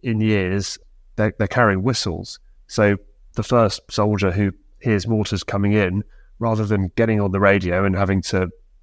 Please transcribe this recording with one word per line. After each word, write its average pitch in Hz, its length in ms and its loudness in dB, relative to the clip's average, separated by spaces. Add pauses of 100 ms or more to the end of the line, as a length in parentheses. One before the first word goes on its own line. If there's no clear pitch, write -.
in 110 180 -2
years, 98 560 0 (380)
they're, 107 240 0
they're 104 80 0
carrying 101 360 2
whistles. 95 540 -4 (300)
So 104 300 2 (360)
the 104 100 -4
first 113 460 0
soldier 104 400 0
who 98 220 0 (300)
hears 104 260 0
mortars 107 340 -2
coming 101 300 -2
in, 101 320 0 (340)
rather 113 280 -2
than 98 300 -2
getting 110 260 2
on 98 100 0
the 98 80 0
radio 98 460 2
and 95 100 2
having 95 280 0
to 92 260 -2 (340)